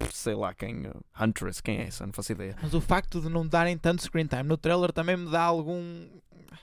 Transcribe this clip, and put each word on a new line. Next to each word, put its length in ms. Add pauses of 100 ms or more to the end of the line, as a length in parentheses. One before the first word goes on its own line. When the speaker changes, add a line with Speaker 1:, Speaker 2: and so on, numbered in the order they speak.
(120)
Speaker 1:
sei 220
lá 200
quem, 320
uh, 60 (280)
Huntress, 420
quem 160
é 100
essa? 180
Não 60
faço 200
ideia. 300
Speaker 2:
Mas 120
o 60
facto 400
de 80
não 180
darem 300
tanto 260
screen 240
time 180
no 120
trailer 360
também 240
me 140
dá 120
algum, 400 (800)